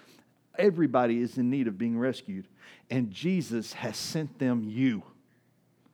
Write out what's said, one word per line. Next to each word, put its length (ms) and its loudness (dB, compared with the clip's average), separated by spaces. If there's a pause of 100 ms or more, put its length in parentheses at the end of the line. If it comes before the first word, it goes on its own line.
(600)
Everybody 640 4
is 160 -2
in 120 2
need 200 0
of 80 -6
being 200 0
rescued, 520 -4 (400)
and 220 -2
Jesus 600 -2
has 240 -8
sent 420 -6
them 280 0
you. 380 0 (920)